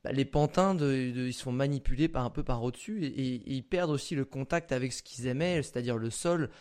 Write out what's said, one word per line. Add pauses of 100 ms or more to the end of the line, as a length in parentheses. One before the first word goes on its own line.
bah,
les
pantins
de,
de,
ils
se
font
manipuler
par,
un
peu
par
au-dessus
et,
et,
et
ils
perdent
aussi
le
contact
avec
ce
qu'ils
aimaient,
c'est-à-dire
le
sol, (100)